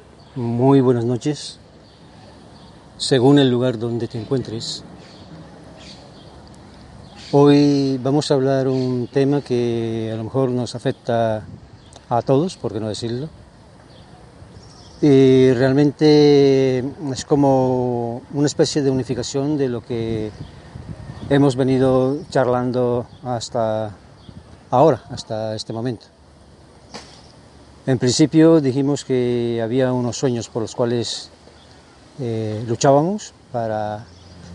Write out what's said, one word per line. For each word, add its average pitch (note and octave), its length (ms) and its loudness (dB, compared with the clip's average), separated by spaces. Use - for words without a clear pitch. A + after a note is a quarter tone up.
muy B2 460 2
buenas B2 240 2
noches, B2+ 540 -6
según C#3 400 4
el C3+ 140 4
lugar B2 260 -2
donde A#2 300 -6
te A#2+ 120 -10
encuentres. A2 640 -8
Hoy C#3+ 720 4
vamos C#3 300 0
a - 20 2
hablar C3+ 340 0
un B2+ 460 -2
tema C#3 280 0
que A#2 720 -4
a A2+ 60 -6
lo A2 60 -8
mejor C3 260 -2
nos B2 240 -4
afecta A#2 720 -4
a A#2 140 0
todos, C#3+ 340 0
por G2 160 -8
qué G#2+ 60 -6
no G#2+ 100 -6
decirlo. A#2+ 400 -8
Y C3 540 6
realmente C#3 1300 4
es C3+ 440 -8
como B2+ 1000 0
una C#3+ 140 0
especie D3 340 0
de C3+ 80 0
unificación C3+ 680 -4
de C3+ 100 -2
lo A#2+ 160 -8
que A2+ 460 -6
hemos C#3 260 2
venido C3 600 0
charlando B2 760 -2
hasta A2 760 -4
ahora, C3+ 400 4
hasta A2 420 -8
este A2 180 -12
momento. A2+ 360 -8
En C3 80 2
principio D#3 640 4
dijimos C3+ 420 -2
que A#2+ 600 -2
había B2+ 280 0
unos B2 240 -4
sueños A#2+ 320 -4
por A#2+ 140 -6
los G#2 140 -8
cuales, A#2+ 560 -4
eh, A2 480 -6
luchábamos C#3+ 680 0
para G#2+ 540 -6